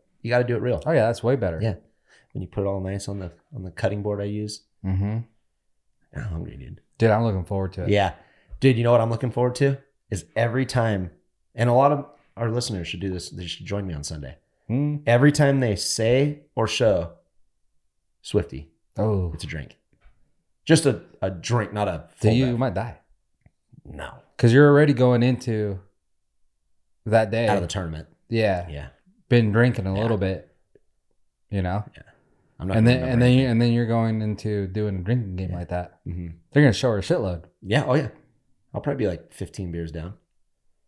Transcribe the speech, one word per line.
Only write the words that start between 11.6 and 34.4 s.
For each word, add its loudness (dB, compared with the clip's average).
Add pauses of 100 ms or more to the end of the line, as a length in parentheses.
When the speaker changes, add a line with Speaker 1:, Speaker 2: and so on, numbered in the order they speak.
Speaker 1:
a 4
lot 4
of -2 (320)
our -2
listeners -4
should -10
do -4
this, -8
they -12
should -12
join -6
me -8
on -8
Sunday. -12 (320)
Speaker 2:
Mm. -2
Speaker 1:
Every 6
time 4
they 0
say 0 (120)
or 0
show 0 (1120)
Swifty, -4 (280)
Speaker 2:
Oh. -2
Speaker 1:
it's -12
a -8
drink. -12 (840)
Just 4
a, 2 (200)
a -2
drink, -4
not 0
a -6 (160)
Speaker 2:
So 4
Speaker 1:
full 8
Speaker 2:
you 2
Speaker 1:
bev. -2
Speaker 2:
might -2
die. -8 (840)
Speaker 1:
No. -16 (240)
Speaker 2:
'Cause 6
you're 10
already 6
going 4
into -2 (1300)
that 4
day. 0
Speaker 1:
Out 2
of -2
the -4
tournament. -8 (220)
Speaker 2:
Yeah. 0
Speaker 1:
Yeah. -12 (400)
Speaker 2:
Been 4
drinking 2
a 0
Speaker 1:
Yeah. 0
Speaker 2:
little 0
bit, -4 (920)
you -2
know? -2 (120)
Speaker 1:
Yeah. -20 (560)
I'm -8
not 0
Speaker 2:
And 4
Speaker 1:
gonna 6
Speaker 2:
then, -4
Speaker 1:
remember -2
Speaker 2:
and 4
then 6
you, 6
Speaker 1:
anything. 2
Speaker 2:
and 2
then 4
you're 0
going 0
into -4